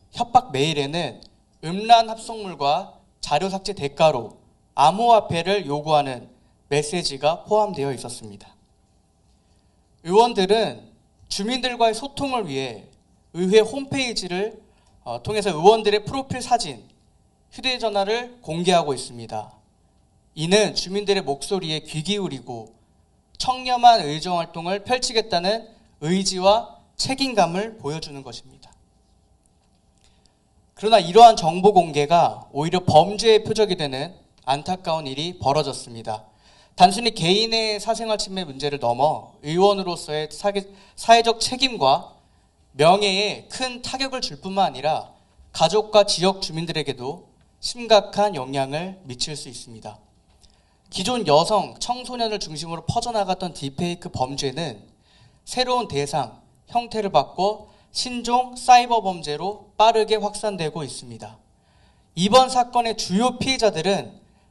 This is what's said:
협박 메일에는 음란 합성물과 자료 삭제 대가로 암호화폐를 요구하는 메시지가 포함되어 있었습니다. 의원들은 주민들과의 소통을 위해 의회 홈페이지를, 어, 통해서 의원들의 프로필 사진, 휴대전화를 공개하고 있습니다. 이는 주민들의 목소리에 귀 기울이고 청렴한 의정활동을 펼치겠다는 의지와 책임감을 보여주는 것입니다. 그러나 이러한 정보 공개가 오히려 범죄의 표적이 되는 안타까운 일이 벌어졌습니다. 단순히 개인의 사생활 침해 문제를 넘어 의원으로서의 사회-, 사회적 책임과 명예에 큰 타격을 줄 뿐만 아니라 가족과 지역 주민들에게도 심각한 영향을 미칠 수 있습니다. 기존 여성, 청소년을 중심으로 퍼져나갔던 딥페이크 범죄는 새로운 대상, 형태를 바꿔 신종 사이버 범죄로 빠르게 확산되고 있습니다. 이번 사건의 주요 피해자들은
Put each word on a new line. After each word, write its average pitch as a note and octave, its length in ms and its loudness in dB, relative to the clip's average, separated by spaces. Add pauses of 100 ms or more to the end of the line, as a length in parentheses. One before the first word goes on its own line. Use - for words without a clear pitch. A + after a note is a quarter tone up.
(140)
협박 - 380 2
메일에는 C#3+ 680 -4 (420)
음란 A3 460 2
합성물과 G3 880 -6 (200)
자료 D#3+ 300 -2
삭제 F#3+ 240 -8
대가로 C#3 640 0 (380)
암호화폐를 F#3+ 880 4
요구하는 C#3+ 640 0 (400)
메시지가 D3 720 -2
포함되어 F#3 500 0
있었습니다. A2+ 600 -14 (1500)
의원들은 F#3+ 840 2 (380)
주민들과의 A#3+ 680 -2
소통을 C4 520 -6
위해 C3 380 -8 (480)
의회 F#3 260 4
홈페이지를, A3 1000 -4 (420)
어, A#2+ 200 -10
통해서 G#3 260 -4
의원들의 G3+ 560 2
프로필 C4+ 360 -8
사진, - 460 -4 (640)
휴대전화를 A3+ 880 -4
공개하고 E3+ 520 0
있습니다. A#2 580 -10 (840)
이는 F3 400 2
주민들의 F#3+ 480 -2
목소리에 D#3 580 -6
귀 D#3 220 -8
기울이고 C3+ 680 -8 (640)
청렴한 B3 640 4
의정활동을 E3+ 840 -6
펼치겠다는 A3 840 -2 (340)
의지와 F#3+ 760 0 (220)
책임감을 A3 800 -2
보여주는 D3 460 -10
것입니다. C3 480 -20 (2000)
그러나 A3 260 4
이러한 G#3+ 360 10
정보 F3+ 380 4
공개가 D3+ 800 2
오히려 F3+ 340 -2
범죄의 G#3+ 580 4
표적이 G#3+ 320 0
되는 D3 400 -6 (300)
안타까운 D#3+ 600 -4
일이 D3+ 320 -8
벌어졌습니다. B2 840 -4 (500)
단순히 G#3+ 380 4
개인의 A3 640 0
사생활 A3 380 -4
침해 F#3+ 260 -8
문제를 C#3+ 360 -6
넘어 B2 540 -2 (100)
의원으로서의 E3+ 880 0
사회-, G3 380 -4 (260)
사회적 A3+ 440 4
책임과 G3+ 760 0 (600)
명예에 F#3+ 760 2
큰 B3 320 -8
타격을 C4 400 -6
줄 - 200 -10
뿐만 F#3+ 240 0
아니라 C#3 480 -4 (400)
가족과 G#3 520 4
지역 F#3+ 360 -2
주민들에게도 D#3 880 -8 (320)
심각한 G#3 720 2
영향을 C#3 680 -6
미칠 C3+ 340 -8
수 - 100 -14
있습니다. A2 500 -18 (920)
기존 A3 380 -4
여성, D#3 520 2
청소년을 B3 600 -6
중심으로 D#3+ 460 -10
퍼져나갔던 G3+ 680 -4
딥페이크 F3 560 -8
범죄는 C3+ 760 -6 (600)
새로운 B3 420 -2
대상, C#3 580 -6 (220)
형태를 A3 440 -4
바꿔 F#3 560 0 (240)
신종 B3 640 -4
사이버 A#3+ 460 6
범죄로 F3 760 -6
빠르게 A3 380 4
확산되고 G3 680 -4
있습니다. A#2 540 -14 (800)
이번 A#3 340 6
사건의 A#3+ 480 0
주요 B3 400 0
피해자들은 G3 840 -2 (300)